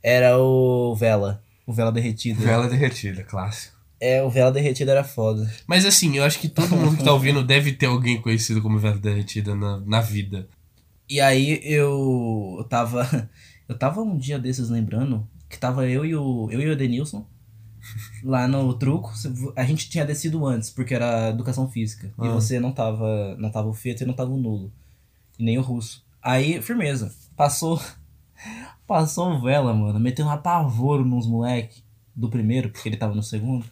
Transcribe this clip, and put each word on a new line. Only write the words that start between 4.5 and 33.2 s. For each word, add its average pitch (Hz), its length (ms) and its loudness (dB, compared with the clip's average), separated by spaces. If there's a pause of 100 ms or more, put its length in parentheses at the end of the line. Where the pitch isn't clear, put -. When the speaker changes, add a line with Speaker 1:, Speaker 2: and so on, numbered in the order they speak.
Speaker 1:
Derretida 135 420 0
era 139 100 4
foda. 110 480 -2 (160)
Speaker 2:
Mas 185 180 4
assim, 165 320 4
eu 139 60 2
acho 151 160 2
que 160 80 -4
todo 175 280 2
mundo 160 220 4
que 147 60 -2
tá 147 100 6
ouvindo 135 300 4
deve 139 300 2
ter 139 140 0
alguém 120 340 2
conhecido 113 400 0
como 107 180 2
Vela 104 180 2
Derretida 104 580 -2
na, 101 260 -4
na 107 200 2
vida. 101 460 -4 (600)
Speaker 1:
E 139 100 -2
aí 139 440 4
eu, 131 960 0
eu 113 40 -8
tava, 120 720 -2
<laughs> - 320 -20
eu 117 100 -8
tava 160 240 -2
um 208 160 -2
dia 135 220 -4
desses 127 300 -4
lembrando 113 580 -2 (200)
que - 100 -18
tava 127 300 -2
eu 131 180 0
e 160 100 -2
o, 127 340 -2
eu 117 120 -4
e 156 80 0
o - 20 0
Edenilson 127 560 -2 (960)
lá 127 240 0
no 131 260 0
truco. - 380 -2 (440)
A 127 100 0
gente 151 240 -2
tinha 160 160 -2
descido 147 420 -2
antes, 113 220 -2
porque 127 260 -4
era 117 340 0
educação 127 400 -2
física. 110 380 -6 (100)
E 113 100 -4
Speaker 2:
Ah. 113 40 0
Speaker 1:
você 113 280 0
não 123 120 -2
tava, 110 680 -2
não 107 140 -4
tava 110 160 -2
o 110 60 -4
Feta 120 300 -6
e 123 40 -2
não 127 60 -2
tava 127 180 -4
o 135 60 -2
Nulo. 107 340 -4 (680)
E 117 60 -4
nem 113 160 2
o - 20 0
Russo. 120 420 -6 (200)
Aí, 139 380 2
firmeza. 143 520 -4 (220)
Passou, 160 460 0 (540)
<laughs> 226 520 -20
passou 170 460 0
o 135 80 -2
Vela, 127 320 2
mano. 104 260 0
Meteu 127 260 0
um 147 40 0
apavoro 147 760 0
nos 123 240 0
moleque 117 560 -2 (320)
do 113 140 -4
primeiro, 117 400 0
porque - 180 -12
ele 107 100 -4
tava 107 160 -2
no 104 100 -2